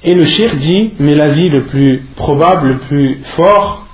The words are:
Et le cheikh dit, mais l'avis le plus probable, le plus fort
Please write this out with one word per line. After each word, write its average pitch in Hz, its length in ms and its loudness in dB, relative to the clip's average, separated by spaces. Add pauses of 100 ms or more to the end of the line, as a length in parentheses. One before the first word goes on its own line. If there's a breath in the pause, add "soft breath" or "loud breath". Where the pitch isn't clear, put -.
Et 175 100 2
le 180 100 4
cheikh 214 340 0
dit, 185 420 0
mais 147 160 2
l'avis 151 320 2
le 139 160 0
plus 135 400 0 (100)
probable, 151 540 0
le 131 100 -2
plus 139 420 -2 (140)
fort 202 600 0